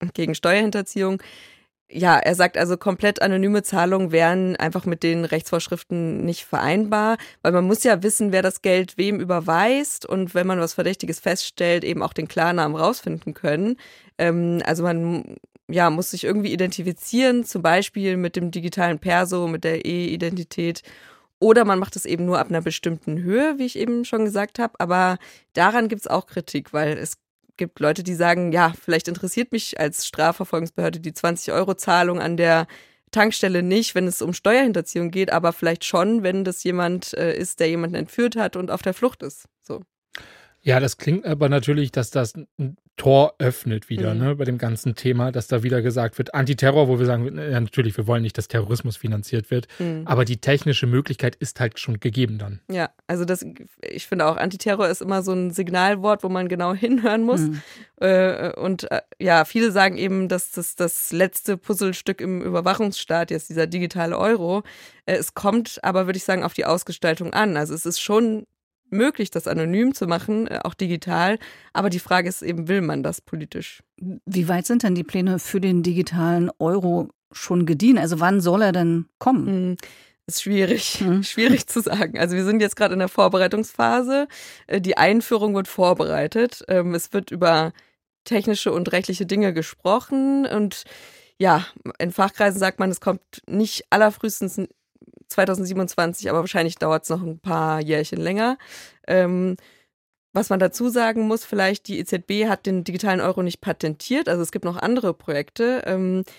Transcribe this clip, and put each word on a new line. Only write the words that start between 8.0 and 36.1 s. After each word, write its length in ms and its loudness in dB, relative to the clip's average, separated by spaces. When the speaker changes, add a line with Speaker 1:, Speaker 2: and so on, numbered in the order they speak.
Speaker 1:
wissen, 300 0
wer 80 4
das 200 -2
Geld 360 2
wem 240 0
überweist 840 0
und 300 -4
wenn 100 2
man 140 0
was 140 -2
Verdächtiges 480 -4
feststellt, 640 0
eben 180 -2
auch 80 -4
den 160 -6
Klarnamen 480 0
rausfinden 580 -2
können. 440 -2
Ähm, 480 2
also 180 0
man, 540 -2
ja, 200 4
muss 220 -2
sich 140 -8
irgendwie 260 0
identifizieren, 960 0
zum 160 -6
Beispiel 560 2
mit 180 -4
dem 160 -2
digitalen 480 -2
Perso, 480 0
mit 160 -4
der 220 -2
E-Identität. 960 -4
Oder 220 8
man 140 4
macht 160 -6
es 100 -8
eben 200 -2
nur 120 0
ab 120 0
einer 120 0
bestimmten 600 -4
Höhe, 340 0
wie 80 -2
ich 100 -6
eben 300 -2
schon 200 0
gesagt 340 -4
habe. 180 -2
Aber 400 2
daran 340 4
gibt's 180 -6
auch 220 -2
Kritik, 440 -8
weil 280 -2
es 180 -8
gibt 220 -8
Leute, 240 2
die 100 -4
sagen, 380 2
ja, 280 4
vielleicht 280 -2
interessiert 440 -4
mich 280 -6
als 260 -2
Strafverfolgungsbehörde 920 -2
die 140 -8
zwanzig 380 -4
Euro 220 0
Zahlung 480 2
an 160 -2
der 300 4
Tankstelle 540 2
nicht, 320 0
wenn 100 2
es 160 -4
um 120 -4
Steuerhinterziehung 760 0
geht, 240 -2
aber 180 2
vielleicht 320 -2
schon, 380 2